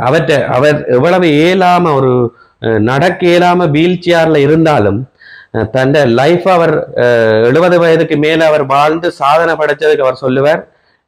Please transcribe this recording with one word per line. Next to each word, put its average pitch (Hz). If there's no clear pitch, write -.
அவற்றை, 143
அவர் 127
எவ்வளவு 170
இயலாம 175
ஒரு, 127
அஹ், 113
நடக்க 156
இயலாம 175
வீல் 170
சேர்ல 160
இருந்தாலும், 139
அஹ், 110
தன்னுடைய 139
லைஃப் 151
அவர், 165
அஹ், 117
எழுபது 170
வயதுக்கு 160
மேல 160
அவர் 151
வாழ்ந்து 156
சாதனை 160
படைச்சதுக்கு 151
அவர் 131
சொல்லுவார், 139